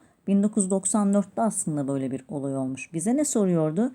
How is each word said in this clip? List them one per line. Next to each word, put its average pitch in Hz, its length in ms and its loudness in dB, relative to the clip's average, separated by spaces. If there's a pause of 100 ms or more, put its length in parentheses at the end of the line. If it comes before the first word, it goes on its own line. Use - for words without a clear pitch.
(260)
bin 202 160 4
dokuz 208 220 2
yüz 185 60 -2
doksan 196 440 2
dörtte 202 280 0
aslında 151 460 -2
böyle 135 220 -2
bir 131 180 -6
olay 139 280 -4
olmuş. 135 360 -6
Bize 170 240 0
ne 302 80 2
soruyordu? 180 720 2